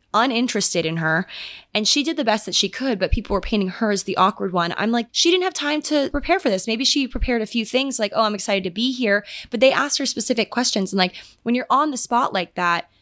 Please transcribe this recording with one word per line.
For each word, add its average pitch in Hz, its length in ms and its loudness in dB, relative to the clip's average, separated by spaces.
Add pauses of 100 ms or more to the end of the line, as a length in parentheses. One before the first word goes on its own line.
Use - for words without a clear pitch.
(140)
uninterested 226 720 2
in 160 120 -2
her. 160 280 0 (480)
And 214 140 0
she 285 160 2
did 320 140 -2
the 294 60 0
best 220 220 0
that 180 80 -8
she - 160 2
could, 247 300 -2
but 185 120 0
people 208 220 0
were 196 80 2
painting 202 280 0
her 214 200 -2
as 202 140 0
the - 140 -6
awkward 196 360 0
one. 175 240 0
I'm 220 140 0
like, 233 200 0
"She - 200 2
didn't 370 140 2
have 370 100 -4
time 294 280 -2
to 294 280 0
prepare 330 280 0
for 247 120 0
this." 190 160 -2
Maybe 226 180 0
she 269 220 2
prepared 233 340 0
a - 60 -4
few 226 180 -2
things 262 320 -2
like, 208 160 -2
"Oh, - 80 2
I'm 208 140 0
excited 196 300 0
to 185 40 -2
be 226 220 -2
here." 214 340 0 (240)
But 214 100 0
they 262 120 8
asked 277 260 0
her 285 80 -2
specific 226 460 -2
questions. 214 420 -2
And, 196 60 2
like, 185 160 0 (260)
when 240 140 0
you're 247 160 -2
on 294 180 4
the 262 80 -4
spot 240 340 0
like 180 220 -4
that, 170 380 0 (100)